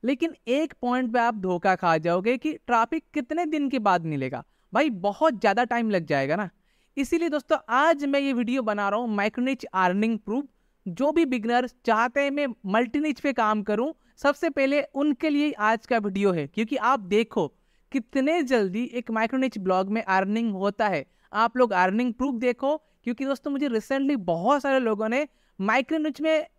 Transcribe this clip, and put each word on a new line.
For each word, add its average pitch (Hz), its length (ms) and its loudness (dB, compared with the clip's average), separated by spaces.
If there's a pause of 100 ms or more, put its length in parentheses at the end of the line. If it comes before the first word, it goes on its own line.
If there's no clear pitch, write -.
लेकिन 285 300 -2 (140)
एक 285 240 0 (100)
पॉइंट 247 300 -2
पे 247 60 2
आप 233 160 2
धोखा 185 400 0
खा 170 240 2
जाओगे 185 400 0
कि 302 140 -4 (140)
ट्रैफिक 240 380 0 (100)
कितने 311 320 -2
दिन 302 240 -2
के 269 80 -2
बाद 185 260 2
मिलेगा। 135 380 -4 (300)
भाई 277 180 0
बहुत 202 500 -2
ज़्यादा 214 240 2
टाइम 233 260 -2
लग 175 160 0
जाएगा 139 300 0
ना। 170 120 -4 (480)
इसीलिए 330 320 0
दोस्तों 294 300 0 (100)
आज 285 360 2
मैं 277 160 0
ये 277 120 -2
वीडियो 247 300 -2
बना 208 260 -2
रहा 233 120 -2
हूँ 233 140 -4
माइक्रो 214 300 -2
निच 262 200 -2
अर्निंग 196 540 0
प्रूफ। 240 260 -4 (420)
जो 247 260 -2
भी 330 140 4
बिगिनर्स 240 480 -2 (100)
चाहते 233 360 2
हैं 285 100 0
मैं 285 160 -2 (200)
मल्टी 233 340 0
निच 302 200 -2
पे 277 120 0
काम 214 300 0
करूँ, 214 300 -2 (240)
सबसे 294 340 0
पहले 277 320 2 (120)
उनके 302 360 0
लिए 294 220 2
आज 220 340 0
का 240 120 2
वीडियो 202 340 0
है। 156 140 -2
क्योंकि 220 300 -4
आप 240 240 2
देखो 202 460 0 (460)
कितने 277 520 0
जल्दी 233 500 0
एक 240 160 -6
माइक्रो 226 280 -2
निच 262 200 -2
ब्लॉग 190 320 0
में 220 120 -2
अर्निंग 202 500 0
होता 202 360 0
है। 165 160 -2 (280)
आप 226 240 0
लोग 247 160 4
अर्निंग 196 420 2
प्रूफ 262 200 -2
देखो, 247 420 0 (280)
क्योंकि 240 200 -4
दोस्तों 277 260 -4
मुझे 277 180 -2
recently 269 500 0
बहुत 185 440 0
सारे 269 160 2
लोगों 220 300 0
ने 269 180 0 (320)
माइक्रो 247 400 0
निच 302 220 -4
में 311 260 0 (120)